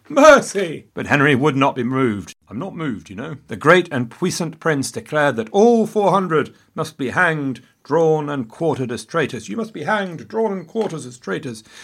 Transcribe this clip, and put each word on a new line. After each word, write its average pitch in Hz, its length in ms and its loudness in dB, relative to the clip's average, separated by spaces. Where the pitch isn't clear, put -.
"Mercy!" 190 840 4
But 120 100 -6
Henry 143 300 4
would 139 200 2
not 135 200 2
be 127 80 -4
moved. 117 500 -2
"I'm 98 80 -12
not 180 180 -10
moved, 127 320 -8
you 95 80 -16
know." 139 220 -10
The 113 60 -10
great 170 360 4
and 120 180 -2
puissant 165 500 -4
prince 147 320 -2
declared 143 440 0
that 110 160 -4
all 226 340 6
four 202 240 0
hundred 165 460 0
must 156 240 -8
be 131 120 -4
hanged, 143 520 0
drawn 156 480 2
and 131 180 -4
quartered 131 420 -2
as 113 140 -8
traitors. 123 420 -4
"You 202 100 -8
must 220 160 -6
be 156 100 -10
hanged, 190 440 -4
drawn 220 240 -2
and 180 160 -8
quartered 160 380 -6
as 123 140 -16
traitors," 131 440 -8